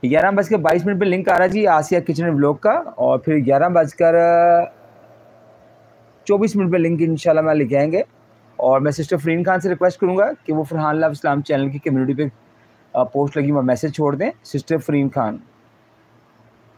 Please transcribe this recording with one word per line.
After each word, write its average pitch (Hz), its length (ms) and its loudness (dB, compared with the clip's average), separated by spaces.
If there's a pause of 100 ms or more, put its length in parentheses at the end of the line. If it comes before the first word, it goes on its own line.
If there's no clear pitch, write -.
ग्यारह 160 280 2
बज 196 180 0
के 214 80 2
बाईस 165 280 0
मिनट 196 140 -2
पे 202 60 0
link 185 240 -2
आ 185 60 4
रहा 175 80 2
है 185 60 2
जी 208 180 -2
आसिया 165 340 2
kitchen 170 300 -2
व्लॉग 143 280 0
का, 214 120 2
और 131 540 -2
फिर 151 180 0
ग्यारह 139 260 2
बजकर 165 500 2 (2000)
चौबीस 202 280 0
मिनट 185 160 0
पे 180 60 0
link 165 240 0
इंशाल्लाह 160 440 0
मैं 156 100 2
लेके 139 200 0
आएंगे। 160 280 0 (560)
और 131 200 4
मैं 147 140 0
sister 160 240 -4
फरीन 165 260 -2
खान 185 160 0
से 185 100 -4
रिक्वेस्ट 180 300 0
करूँगा 190 360 0
कि - 180 -8
वो 156 100 -2
Furhan 156 320 -2
लव 160 160 0
इस्लाम 147 320 -2
channel 139 260 -2
की 139 100 -10
कम्युनिटी 131 360 -2
पे, 147 140 -2 (640)
आ, 123 100 0
पोस्ट 139 340 -2
लगी, 143 140 0
वहाँ 143 120 0
मैसेज 127 300 -2
छोड़ 147 220 -2
दें। 196 160 -4 (120)
sister 147 360 -4
फरीन 143 300 -2
खान, 113 300 -4 (1400)